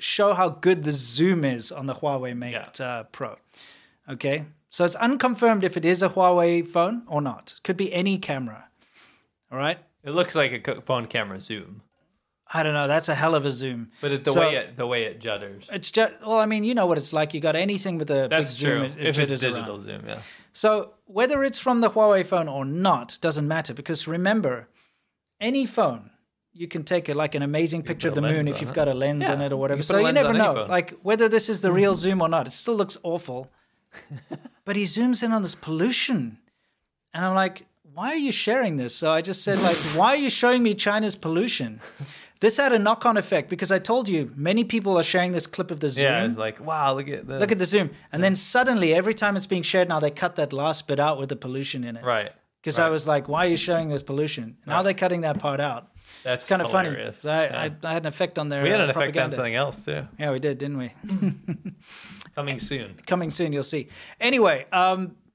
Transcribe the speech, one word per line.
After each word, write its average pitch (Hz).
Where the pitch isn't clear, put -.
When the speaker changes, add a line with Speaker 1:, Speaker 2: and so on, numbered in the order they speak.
Speaker 1:
show 202
how 180
good 175
the 147
zoom 143
is 120
on 139
the 131
Huawei 127
Mate, 123
Speaker 2:
Yeah. 135
Speaker 1:
uh, 117
Pro. -
Okay? 139
So 175
it's 175
unconfirmed 240
if 180
it 165
is 175
a 185
Huawei 175
phone 196
or 147
not. -
Could 185
be 190
any 190
camera. 131
All 127
right? 156
Speaker 2:
It 147
looks 175
like 139
a 117
co-, 120
phone 120
camera 98
zoom. 101
Speaker 1:
I 165
don't 151
know. 143
That's 160
a 151
hell 156
of 143
a 139
zoom. 123
Speaker 2:
But 147
it, 139
the 139
Speaker 1:
So 170
Speaker 2:
way 151
it, -
the 123
way 120
it 107
judders. 101
Speaker 1:
it's 190
ju-, 220
well, 220
I 214
mean, 214
you 240
know 202
what 165
it's 139
like. 156
You 156
got 156
anything 190
with 151
a 135
Speaker 2:
That's 156
Speaker 1:
big -
zoom, 131
Speaker 2:
true. -
Speaker 1:
it, -
it 160
Speaker 2:
If -
it's 143
Speaker 1:
jitters 139
Speaker 2:
digital 117
Speaker 1:
around. 101
Speaker 2:
zoom, 104
yeah. 107
Speaker 1:
So 214
whether 254
it's 269
from 240
the 226
Huawei 208
phone 165
or 135
not 151
doesn't 151
matter, 156
because 143
remember, 170
any 262
phone, 123
you 170
can 165
take 170
a, 143
like, 151
an 143
amazing 156
Speaker 2:
You -
Speaker 1:
picture 165
of 139
Speaker 2:
put 147
Speaker 1:
the 147
Speaker 2:
a 151
Speaker 1:
moon 151
Speaker 2:
lens 143
Speaker 1:
if -
you've 127
Speaker 2:
on 143
it. -
Speaker 1:
got 147
a 131
lens 143
Speaker 2:
Yeah. 381
Speaker 1:
in 143
it 139
or 135
whatever. 139
Speaker 2:
You 147
put -
Speaker 1:
So 196
Speaker 2:
a -
Speaker 1:
you 214
Speaker 2:
lens -
Speaker 1:
never 277
Speaker 2:
on 220
any 220
Speaker 1:
know, 165
Speaker 2:
phone. 107
Speaker 1:
like, 180
whether 220
this 220
is 208
the 190
real 196
Speaker 2:
Mm-hmm. 165
Speaker 1:
zoom 185
or 160
not. 156
It 131
still -
looks 196
awful. 170
Speaker 2:
<laughs> -
Speaker 1:
But 196
he 208
zooms 226
in 226
on 220
this 175
pollution. 160
And 170
I'm 185
like, 190
"Why 196
are 320
you 277
sharing 214
this?" 123
So 156
I 160
just 180
said, 196
like, 175
<laughs> 151
"Why 208
are 277
you 277
showing 247
me 214
China's 208
pollution?" 160
This 214
had 277
a 220
knock-on 220
effect 185
because 180
I 190
told 226
you 151
many 190
people 196
are 165
sharing 180
this 160
clip 180
of 151
the 147
Zoom. 131
Speaker 2:
Yeah, 120
it's 113
like, 110
"Wow, 151
look 139
at 139
this." 135
Speaker 1:
Look 208
at 196
the 180
Zoom. 180
And 156
Speaker 2:
Yeah. 185
Speaker 1:
then 190
suddenly, 220
every 190
time 202
it's 196
being 180
shared 180
now, 160
they 147
cut 175
that 143
last 147
bit 139
out 147
with 135
the 127
pollution 131
in 117
it. 113
Speaker 2:
Right. 110
Speaker 1:
'Cause 156
I 165
Speaker 2:
Right. 160
Speaker 1:
was 151
like, 143
"Why 165
are -
you 170
showing 165
this 139
pollution?" 139
Now 147
Speaker 2:
Right. 185
Speaker 1:
they're 196
cutting 180
that 151
part 143
out. 131
Speaker 2:
That's 127
Speaker 1:
It's -
kinda 180
funny. 185
Speaker 2:
hilarious. 110
Speaker 1:
So 151
I, 156
Speaker 2:
Yeah. 139
Speaker 1:
I, 165
I 160
had 165
an 160
effect 175
on 147
their, 139
Speaker 2:
We 147
had 208
Speaker 1:
uh, 170
Speaker 2:
an 139
effect 127
on 151
Speaker 1:
propaganda. 135
Speaker 2:
something 117
else, 135
too. 147
Speaker 1:
Yeah, 147
we 131
did, 139
didn't 143
we? 123
<laughs> -
Speaker 2:
Coming 143
soon. 107
Speaker 1:
Coming 175
soon, 160
you'll 143
see. 143
Anyway, 220
um, 185